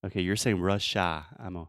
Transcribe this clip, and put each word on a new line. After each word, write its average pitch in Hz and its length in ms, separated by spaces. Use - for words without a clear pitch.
Okay, 95 180
you're 92 140
saying 107 240
Russia. 90 640
I'm 92 180
a 80 120